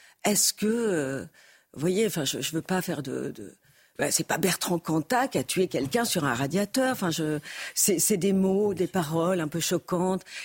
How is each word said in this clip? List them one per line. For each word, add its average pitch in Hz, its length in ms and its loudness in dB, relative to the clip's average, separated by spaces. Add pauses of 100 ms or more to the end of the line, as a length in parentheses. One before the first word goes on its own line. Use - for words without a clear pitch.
(240)
Est-ce 196 280 2
que, - 140 -4
euh, 180 600 0 (480)
vous - 60 -14
voyez, 185 280 2
enfin, 156 180 -2
je, 120 160 -4
je 143 120 -4
veux 160 100 -2
pas 185 180 0
faire 151 220 -4
de... 131 320 -6
de, 101 200 -16 (420)
ben, 143 140 0
c'est - 160 0
pas - 100 0
Bertrand 175 400 0
Cantat 196 520 0
qui - 80 -2
a 131 80 0
tué 180 240 0
quelqu'un 143 340 0
sur 175 220 0
un 131 80 2
radiateur. 202 580 0
Enfin, 185 200 -2
je, 151 280 -2 (340)
c'est, - 240 2
c'est 202 200 2
des 190 160 2
mots, 190 400 2
des 175 140 0
paroles 165 520 0
un 156 80 -2
peu 165 140 -2
choquantes. 180 640 0 (200)